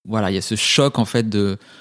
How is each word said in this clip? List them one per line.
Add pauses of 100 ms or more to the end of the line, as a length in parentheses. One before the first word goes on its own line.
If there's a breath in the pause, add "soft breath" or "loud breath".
Voilà,
il
y
a
ce
choc
en
fait
de, (220 loud breath)